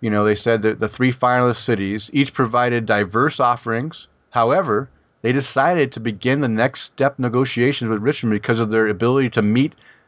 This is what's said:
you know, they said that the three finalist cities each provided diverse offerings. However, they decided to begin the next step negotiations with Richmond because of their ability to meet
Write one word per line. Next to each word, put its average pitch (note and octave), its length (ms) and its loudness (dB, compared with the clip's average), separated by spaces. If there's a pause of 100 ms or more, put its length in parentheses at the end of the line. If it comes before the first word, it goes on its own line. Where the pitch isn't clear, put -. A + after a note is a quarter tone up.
you A#2 80 -2
know, G#2 160 2
they G#2+ 100 4
said A2+ 280 0
that A2 160 0
the G#2+ 100 -2
three B2+ 240 0
finalist B2 480 2
cities G#2 500 -2
each C#3 220 0
provided A#2+ 520 0
diverse G#2+ 540 0
offerings. A#2+ 680 -2 (220)
However, B2 580 0 (320)
they B2 120 0
decided C#3 580 0
to - 80 -12
begin A#2 400 -2
the C#3 80 -2
next A#2 360 0
step - 360 -4
negotiations B2 680 0
with G#2+ 120 -2
Richmond A2+ 300 -2 (100)
because A#2 200 0
of A2 100 0
their A2 160 2
ability A#2 440 2
to A#2 100 2
meet A#2 340 2 (320)